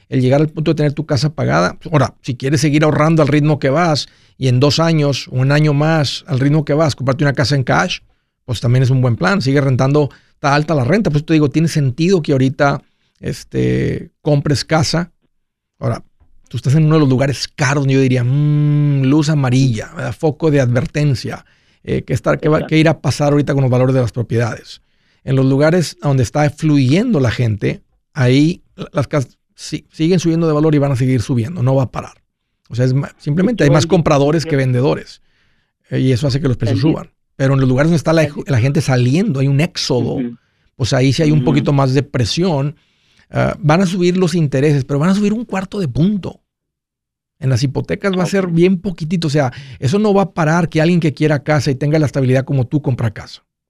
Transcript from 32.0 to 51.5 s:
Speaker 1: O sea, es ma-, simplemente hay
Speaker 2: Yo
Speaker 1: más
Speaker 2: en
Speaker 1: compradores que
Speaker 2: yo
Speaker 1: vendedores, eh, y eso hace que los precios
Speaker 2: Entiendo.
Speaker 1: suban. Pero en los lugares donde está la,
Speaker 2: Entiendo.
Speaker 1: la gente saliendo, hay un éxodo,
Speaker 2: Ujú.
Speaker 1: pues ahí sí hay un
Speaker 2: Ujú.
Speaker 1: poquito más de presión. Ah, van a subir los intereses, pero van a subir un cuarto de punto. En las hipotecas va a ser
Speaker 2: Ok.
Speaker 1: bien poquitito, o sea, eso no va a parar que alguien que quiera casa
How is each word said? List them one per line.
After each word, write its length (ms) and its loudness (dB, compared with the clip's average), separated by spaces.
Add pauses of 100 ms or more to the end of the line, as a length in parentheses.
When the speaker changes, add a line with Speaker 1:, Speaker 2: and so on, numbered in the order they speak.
Speaker 1:
O 60 -14
sea, 120 0
es 60 0
ma-, 260 -2
simplemente 440 0
hay 80 4
Speaker 2:
Yo 40 4
Speaker 1:
más 100 4
Speaker 2:
en 60 -4
Speaker 1:
compradores 540 2
que 80 -4
Speaker 2:
yo 60 0
Speaker 1:
vendedores, 640 -2 (680)
eh, 100 -2
y 100 2
eso 160 0
hace 140 -2
que 80 -2
los 80 0
precios 240 -2
Speaker 2:
Entiendo. 220 0
Speaker 1:
suban. 100 -18 (240)
Pero 180 0
en 60 2
los 80 2
lugares 220 2
donde 80 2
está 140 0
la, 120 2
Speaker 2:
Entiendo. 260 -8
Speaker 1:
la 80 2
gente 220 0
saliendo, 580 0
hay 80 0
un 140 2
éxodo, 560 -2
Speaker 2:
Ujú. 200 -6 (380)
Speaker 1:
pues 180 -4
ahí 200 2
sí 100 0
hay 80 2
un 80 4
Speaker 2:
Ujú. 60 0
Speaker 1:
poquito 280 2
más 220 2
de 80 2
presión. 720 -2 (560)
Ah, 300 -2
van 200 2
a 60 2
subir 320 0
los 160 0
intereses, 500 0
pero 140 -4
van 120 2
a 40 2
subir 180 0
un 120 -4
cuarto 340 -8
de 80 -2
punto. 540 -2 (1000)
En 100 -4
las 140 0
hipotecas 560 -4
va 60 0
a 20 -2
ser 200 -2
Speaker 2:
Ok. 60 -4
Speaker 1:
bien 280 2
poquitito, 480 -4
o 20 -2
sea, 220 0 (260)
eso 220 0
no 120 2
va 100 2
a 120 -4
parar 340 0
que 140 0
alguien 160 2
que 160 0
quiera 300 -2
casa 260 0